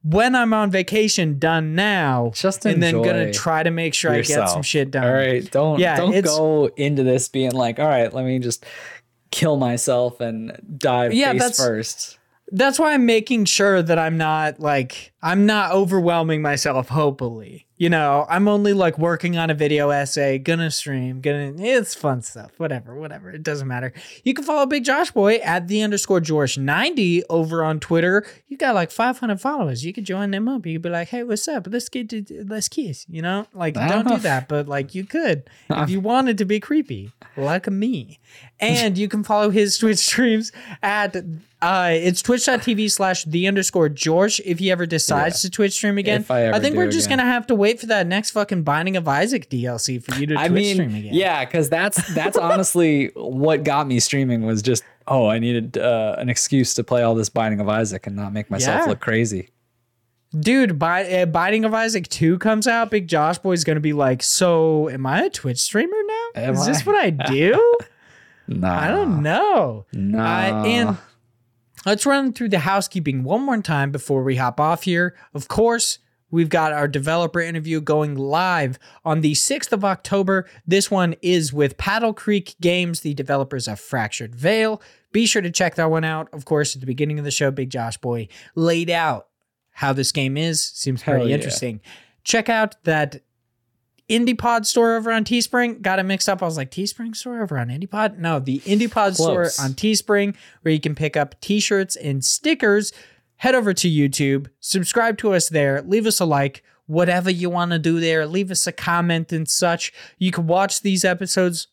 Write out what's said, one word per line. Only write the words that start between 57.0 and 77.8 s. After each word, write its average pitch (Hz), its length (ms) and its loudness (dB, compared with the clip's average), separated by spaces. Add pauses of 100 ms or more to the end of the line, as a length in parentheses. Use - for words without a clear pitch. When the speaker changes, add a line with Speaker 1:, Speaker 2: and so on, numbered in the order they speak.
Speaker 2:
all 117 120 4
this 110 140 0
Binding 107 320 0
of 101 80 -2
Isaac 107 380 -2
and 101 100 -8
not 101 160 -6
make 107 180 -6
myself 131 320 0
Speaker 1:
Yeah. 330 80 0
Speaker 2:
look - 100 -4
crazy." 110 480 -2 (880)
Speaker 1:
Dude, 214 400 2
Bi-, 180 440 0
uh, 175 40 2
Binding 185 380 2
of 214 80 0
Isaac 220 360 -2
two 165 300 2
comes 220 280 2
out, 233 240 2
Big 202 180 -2
Josh 160 300 2
Boy's 175 260 0
gonna 156 160 0
be 151 120 0
like, 135 300 2
"So, 160 680 2
am 131 160 -6
I 160 180 0
a 392 60 0
Twitch 127 300 -6
streamer 339 360 -2 (100)
now? 440 360 -6
Speaker 2:
Am 127 120 0
Speaker 1:
Is 135 120 0
this 214 140 0
Speaker 2:
I? 123 40 -8
Speaker 1:
what 415 120 2
I 277 140 2
do?" 190 720 4
Speaker 2:
<laughs> - 60 -14 (600)
Nah. 90 320 0
Speaker 1:
I 156 80 0
don't 240 360 0
know. 180 680 0
Speaker 2:
Nah. 202 680 0
Speaker 1:
Uh, - 40 0
and 226 300 2 (880)
let's 208 220 0
run 277 260 2
through 226 180 -4
the 185 100 2
housekeeping 156 640 -2
one 202 180 0
more 254 180 0
time 139 300 0
before 139 320 -2
we 131 140 0
hop 123 240 0
off 160 240 0
here. 175 320 0 (180)
Of 139 140 -10
course, 233 500 0 (320)
we've 165 180 2
got 156 240 2
our 147 140 0
developer 160 540 0
interview 160 400 -4